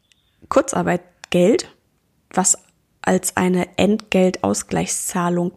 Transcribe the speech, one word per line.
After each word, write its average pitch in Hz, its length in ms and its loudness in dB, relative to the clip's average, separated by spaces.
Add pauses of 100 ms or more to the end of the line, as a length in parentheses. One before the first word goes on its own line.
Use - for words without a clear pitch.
(480)
Kurzarbeitgeld, 175 1200 0 (640)
was - 240 0 (440)
als 185 360 -2
eine 180 400 0
Entgeltausgleichszahlung 185 1800 0